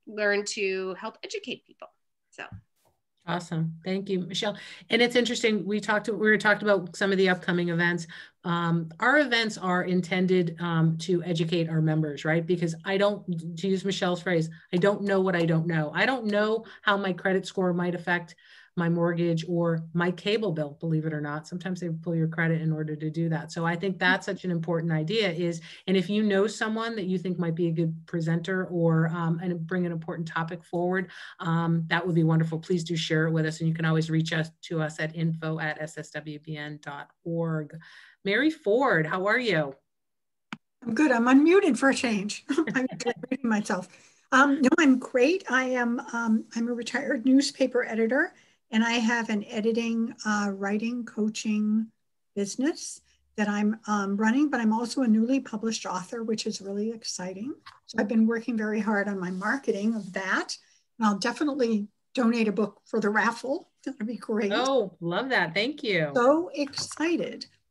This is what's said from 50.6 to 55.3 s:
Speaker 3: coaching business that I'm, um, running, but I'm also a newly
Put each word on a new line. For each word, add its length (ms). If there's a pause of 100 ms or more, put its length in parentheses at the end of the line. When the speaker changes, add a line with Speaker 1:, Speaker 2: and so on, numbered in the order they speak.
Speaker 3:
coaching 840 (480)
business 680 (340)
that 140
I'm, 380
um, 280
running, 360
but 80
I'm 140
also 280
a 60
newly 320